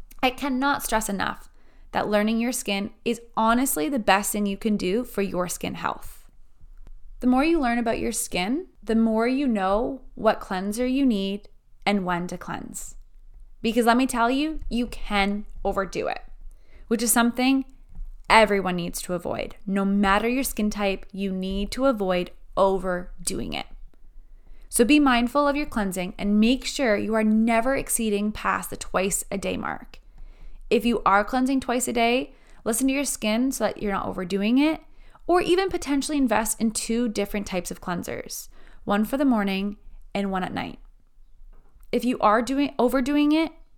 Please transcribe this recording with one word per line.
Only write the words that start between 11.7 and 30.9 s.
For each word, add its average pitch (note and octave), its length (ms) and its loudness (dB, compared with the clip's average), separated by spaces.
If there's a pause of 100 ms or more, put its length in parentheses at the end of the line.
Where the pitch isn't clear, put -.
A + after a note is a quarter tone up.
and G3 220 2
when F3 220 -2
to F3+ 100 -8
cleanse. - 580 -12 (680)
Because A#3 240 2
let A#3 100 6
me C4 100 4
tell A#3+ 240 0
you, D4 380 -2
you A#3+ 200 -2
can G3+ 580 -2 (180)
overdo F#3+ 420 -2
it, - 160 -6 (680)
which A3+ 140 2
is A#3 100 2
something B3+ 520 4 (640)
everyone G3 480 6
needs F3 260 -6
to F3+ 120 -4
avoid. - 420 -6 (100)
No G3 180 0
matter G3+ 440 4
your B3+ 160 0
skin G#3 260 0
type, G3+ 420 -2
you F#3+ 200 -4
need F#3+ 380 -2
to C4 160 0
avoid F#3 440 2 (260)
overdoing F#3+ 960 0
it. C#2+ 140 -6 (1000)
So - 160 2
be D4 140 6
mindful C4 480 2
of C#4+ 100 2
your D4 100 -2
cleansing F#3+ 520 -4
and G#3 220 2
make B3 240 4
sure A#3 320 2
you G#3 180 -2
are A3 100 2
never A3+ 520 4
exceeding G#3+ 560 0
past G3 380 -2
the G3 60 -8
twice - 540 -2
a G3 80 -4
day F#3 180 -4
mark. - 440 -8 (680)
If - 160 4
you A#3+ 220 2